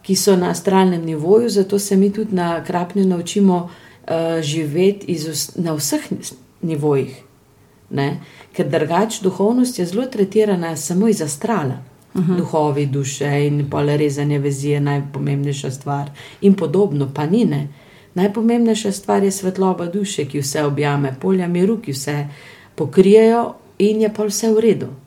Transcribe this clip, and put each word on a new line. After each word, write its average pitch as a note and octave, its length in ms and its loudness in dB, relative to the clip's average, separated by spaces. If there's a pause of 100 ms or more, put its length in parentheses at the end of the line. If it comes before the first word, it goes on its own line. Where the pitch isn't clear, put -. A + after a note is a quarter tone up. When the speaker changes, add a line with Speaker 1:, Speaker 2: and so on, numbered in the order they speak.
Speaker 1:
ki F#3+ 140 0
so F#3+ 200 4
na F3+ 140 2
astralnem F3+ 560 2
nivoju, E3+ 440 2
zato G3 300 0
se G3+ 160 -2
mi G3 160 6
tudi G#3 240 -4
na E3+ 260 -2
Krapnju F3+ 460 -2
naučimo, F3+ 640 2 (340)
eh, - 100 -6 (280)
živeti D#3+ 680 0
iz D#3+ 160 -4
vs-, D#3 320 -6
na E3 160 -2
vseh D#3 280 -2 (120)
s-, - 200 -10 (260)
nivojih, D3 560 0 (760)
ne. C#3 300 -2 (280)
Ker D#3+ 180 -4
drugače E3+ 540 0
duhovnost A#3 580 0
je F3+ 80 -2
zelo G3+ 180 -2
tretirana G3 680 0
samo F3+ 320 0
iz G3 160 2
astrala. D3+ 560 -2 (320)
Speaker 2:
Mhm. F#3 240 0
Speaker 1:
Duhovi, D3+ 520 0
duše C#3 440 -4 (120)
in D3 260 0
pol D3 200 -2
rezanje D3 500 0
vezi C#3 320 -2
je D3 100 0
najpomembnejša C#3+ 920 -4
stvar C#3+ 400 -6 (280)
in G3 160 6
podobno, D#3 540 0
pa D3 180 -4
ni, G#3+ 180 2
ne. D3 240 0 (440)
Najpomembnejša A3 800 2
stvar G3+ 300 0
je G3 100 2
svetloba F#3 540 -2
duše, F#3 380 -4
ki C#3+ 160 -4
vse D3+ 220 -2
objame, C#3+ 520 0
polja F#3 320 0
miru, F3+ 320 0
ki - 140 -8
vse D3 340 -4 (460)
pokrijejo A3 720 4 (320)
in G#3+ 240 2
je G#3+ 100 2
pol G#3+ 160 -4
vse G#3+ 220 -2
v A3 120 4
redu F#3 280 2 (180)